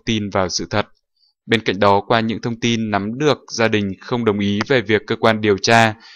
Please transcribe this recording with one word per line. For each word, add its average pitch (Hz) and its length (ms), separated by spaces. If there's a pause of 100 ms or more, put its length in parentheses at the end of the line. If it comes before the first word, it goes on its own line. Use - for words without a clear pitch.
tin 104 260
vào 92 180
sự - 220
thật. 104 160 (600)
Bên 113 140
cạnh 110 180
đó, 101 220
qua 117 200
những 110 220
thông 117 180
tin 113 300
nắm 104 280
được, 147 200 (140)
gia 113 160
đình 104 320
không 120 240
đồng 104 140
ý 101 300
về 131 120
việc 104 260
cơ 110 100
quan 110 240
điều 104 180
tra 113 360 (220)